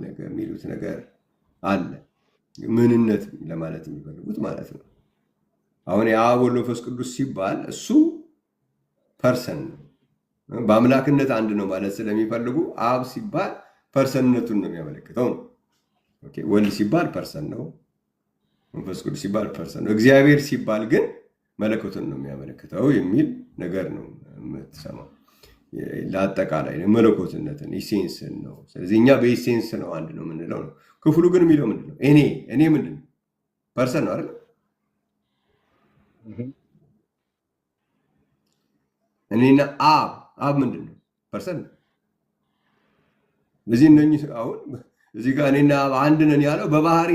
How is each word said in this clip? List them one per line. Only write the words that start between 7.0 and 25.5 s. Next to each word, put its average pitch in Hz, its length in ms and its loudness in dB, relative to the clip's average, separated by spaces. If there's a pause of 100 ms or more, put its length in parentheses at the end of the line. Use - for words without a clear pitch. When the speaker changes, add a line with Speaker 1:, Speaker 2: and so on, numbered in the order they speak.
Speaker 1:
ሲባል 101 460 -4 (100)
እሱ - 200 -12 (1400)
ፐርሰን 98 400 0
ነው። - 160 -16 (720)
በአምላክነት 127 840 2
አንድ 110 200 -2
ነው 101 160 -2
ማለት 98 260 -6
ስለሚፈልጉ 113 640 -4 (240)
አብ 127 260 0
ሲባል 156 440 -6 (440)
ፐርሰንነቱን 127 640 2
ነው 90 100 -2
የሚያመለክተው 85 600 -6
ነው። - 120 -4 (840)
ኦኬ፣ - 120 -20 (100)
ወልድ 104 260 2
ሲባል 110 380 0
ፐርሰን - 400 -10
ነው። 117 140 -10 (1120)
መንፈስ - 260 -10
ቅዱስ - 220 -8
ሲባል 98 280 -4
ፐርሰን - 320 -12
ነው። 107 100 -2
እግዚአብሔር 135 500 6
ሲባል 110 440 -4
ግን 127 180 2 (560)
መለኮትን 104 460 -4
ነው - 120 -8
የሚያመለክተው 69 760 -8
የሚል 104 360 2 (300)
ነገር - 320 -6
ነው - 160 -12 (280)
የምትሰማው። - 760 -16 (1000)